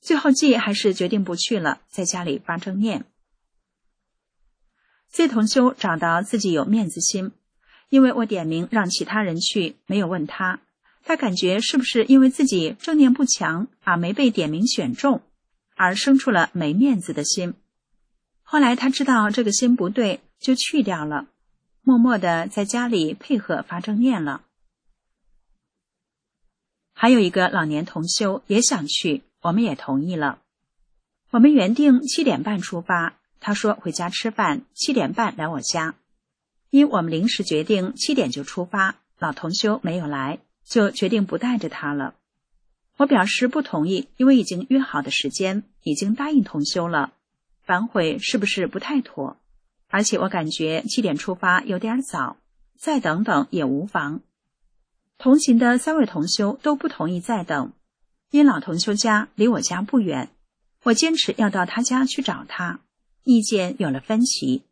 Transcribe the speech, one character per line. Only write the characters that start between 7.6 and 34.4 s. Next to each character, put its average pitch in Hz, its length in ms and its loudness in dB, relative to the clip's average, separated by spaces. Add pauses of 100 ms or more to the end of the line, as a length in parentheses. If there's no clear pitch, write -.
因 269 120 6
为 254 100 6
我 226 140 -2
点 185 220 -4
名 165 240 -4
让 202 180 0
其 175 160 -4
他 214 160 -2
人 175 180 -2
去， 180 360 -2 (100)
没 190 120 -2
有 190 100 0
问 165 180 -4
他， - 360 -6 (420)
他 320 120 0
感 226 200 -2
觉 185 260 0
是 - 160 -2
不 254 60 0
是 226 220 0
因 269 140 8
为 262 100 8
自 269 160 0
己 175 340 0
正 320 180 -2
念 262 160 8
不 277 120 2
强 170 420 -2 (160)
而 180 120 2
没 170 160 -2
被 254 180 2
点 160 200 -2
名 165 180 -2
选 139 260 -2
中， 269 280 0 (540)
而 185 200 2
生 269 220 4
出 262 140 0
了 170 220 2
没 156 200 -2
面 233 260 2
子 170 140 -8
的 147 100 -4
心。 175 300 -4 (880)
后 - 160 0
来 247 160 4
他 247 140 0
知 269 140 -2
道 233 260 2
这 226 140 -2
个 208 80 0
心 247 240 2
不 196 140 -2
对， 208 300 -2 (200)
就 262 160 2
去 277 280 -2
掉 170 220 -4
了， 151 220 -6 (540)
默 254 160 4
默 233 200 6
地 170 300 0
在 202 180 -4
家 240 220 -4
里 185 260 0
配 - 240 -4
合 185 300 -4
发 175 120 -8
正 208 200 -4
念 240 240 2
了。 143 200 -6 (2500)
还 - 160 2
有 254 100 8
一 185 100 4
个 180 200 0
老 175 160 -2
年 151 200 -4
同 170 220 -8
修 196 400 -2
也 208 140 2
想 185 260 -2
去， 147 340 -4 (200)
我 170 100 -2
们 208 120 2
也 180 120 -2
同 139 280 -4
意 180 120 -6
了。 151 260 -4 (880)
我 240 100 2
们 285 140 10
原 214 220 4
定 269 260 6
七 302 220 -4
点 165 180 2
半 208 200 -4
出 175 200 -8
发， 170 360 -2 (220)
他 208 140 -4
说 208 220 0
回 - 160 -8
家 175 180 -6
吃 220 220 -6
饭， 160 320 0 (100)